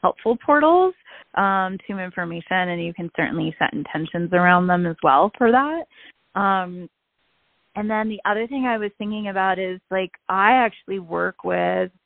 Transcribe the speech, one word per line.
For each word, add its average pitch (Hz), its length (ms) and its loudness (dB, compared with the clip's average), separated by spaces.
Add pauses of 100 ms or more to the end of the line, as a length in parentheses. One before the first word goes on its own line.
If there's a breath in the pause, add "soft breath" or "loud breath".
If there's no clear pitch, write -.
helpful 220 340 0
portals, 330 580 4 (400 loud breath)
um, 190 420 0 (100)
to 196 120 -8
information, 180 580 -6 (140)
and 175 120 -4
you 170 120 -6
can 170 220 -8
certainly 160 420 -2
set - 160 -2
intentions 170 580 -6
around 180 340 4
them 180 200 2
as 165 160 -4
well 160 340 4
for 240 160 4
that. 302 320 0 (500 loud breath)
Um, 185 540 -2 (840)
and 208 160 -4
then 220 180 -2
the 208 160 -8
other 214 220 0
thing 262 200 -4
I 226 120 0
was 208 200 -6
thinking 208 300 -6
about 190 300 0
is, 185 200 -6 (120)
like, 190 220 -2 (160)
I 196 240 4
actually 214 480 0
work 175 440 -6
with 180 460 -2 (160)